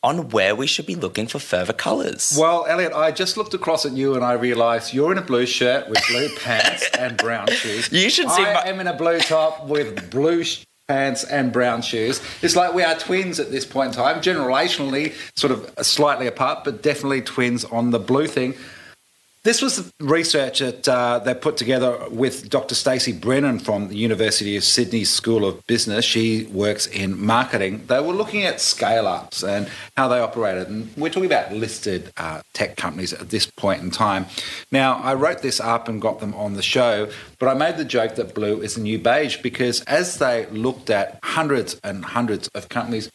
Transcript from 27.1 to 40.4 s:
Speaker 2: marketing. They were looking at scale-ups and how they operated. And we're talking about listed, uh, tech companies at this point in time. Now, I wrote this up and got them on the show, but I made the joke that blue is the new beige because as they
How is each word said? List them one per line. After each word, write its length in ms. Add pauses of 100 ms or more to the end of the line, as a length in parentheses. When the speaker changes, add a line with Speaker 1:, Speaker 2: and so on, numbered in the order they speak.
Speaker 2:
marketing. 680
They 120
were 140
looking 320
at 160
scale-ups 840
and 260 (280)
how 100
they 120
operated. 500
And 260
we're 140
talking 160
about 260
listed, 640
uh, 260 (120)
tech 240
companies 340
at 200
this 140
point 360
in 100
time. 360 (440)
Now, 320
I 100
wrote 280
this 180
up 300
and 120
got 200
them 140
on 180
the 100
show, 460 (280)
but 120
I 40
made 220
the 80
joke 320
that 180
blue 280
is 140
the 60
new 160
beige 440
because 400
as 380
they 320